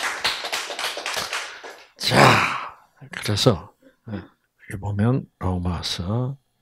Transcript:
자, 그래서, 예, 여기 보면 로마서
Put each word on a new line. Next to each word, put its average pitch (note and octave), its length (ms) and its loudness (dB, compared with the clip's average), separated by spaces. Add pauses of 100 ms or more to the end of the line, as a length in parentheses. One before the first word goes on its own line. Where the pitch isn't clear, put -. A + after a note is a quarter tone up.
(2000)
자, - 200 2 (960)
그래서, G2 640 2 (380)
예, G#2+ 40 -6
여기 - 640 -14
보면 G2+ 460 2 (140)
로마서 F#2 960 -2 (240)